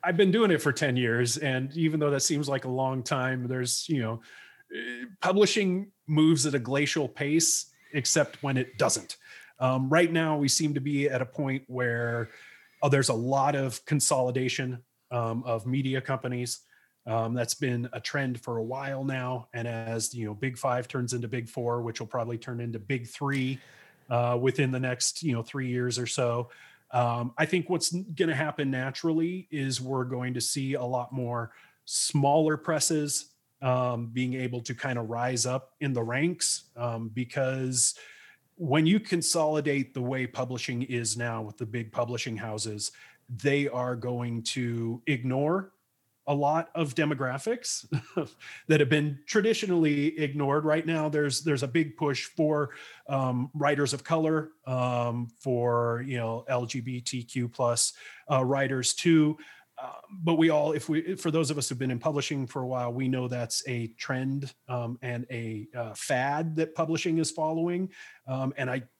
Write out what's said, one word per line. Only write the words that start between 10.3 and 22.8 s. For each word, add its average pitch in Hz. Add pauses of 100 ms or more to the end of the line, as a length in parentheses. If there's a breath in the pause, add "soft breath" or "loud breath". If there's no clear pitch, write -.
we 143
seem 147
to 139
be 143
at 127
a -
point 135
where, 120 (540 loud breath)
oh, 143
there's 135
a 131
lot 135
of 135
consolidation, 127 (260)
um, 117
of 113
media 131
companies. 123 (480 soft breath)
Um, 113
that's 123
been 123
a 120
trend 127
for 117
a 113
while 135
now. 131
And 117
as, 113
you 117
know, 104
Big 123
Five 123
turns 123
into 123
Big 113
Four, 120
which 113
will 120
probably 117
turn 120
into 117
Big 117